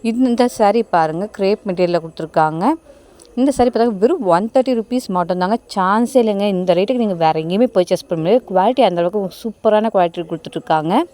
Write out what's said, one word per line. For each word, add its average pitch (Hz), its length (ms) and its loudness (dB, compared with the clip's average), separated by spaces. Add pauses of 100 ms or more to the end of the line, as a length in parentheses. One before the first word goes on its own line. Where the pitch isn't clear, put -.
(100)
இந்த 240 480 0
சாரி 220 240 4 (140)
பாருங்க, 160 300 0 (120)
கிரேப் 202 320 -2
மெட்டீரியல்ல 175 360 0
கொடுத்துருக்காங்க. 160 680 -2 (680)
இந்த 277 160 2
சாரி 247 160 2
பார்த்தா 226 300 0
வெறும் 294 200 2 (120)
ஒன் 196 180 0
தேர்ட்டி 262 260 0
ருப்பீஸ் 240 260 -4 (120)
மட்டும்தாங்க. 180 400 -2 (180)
சான்ஸே 208 480 0
இல்லைங்க. 208 320 0
இந்த 180 220 2
ரேட்டுக்கு 233 260 0
நீங்க 196 220 -2
வேற 156 180 2
எங்கேயுமே 190 320 0
பர்ச்சேஸ் 180 320 0
பண்ண 170 160 -4
முடியாது. 214 260 2
குவாலிட்டி 208 380 0
அந்த 175 160 0
அளவுக்கு 185 380 -4
சூப்பரான 214 540 0
குவாலிட்டி 175 360 0
கொடுத்துட்ருக்காங்க. 160 640 -4 (220)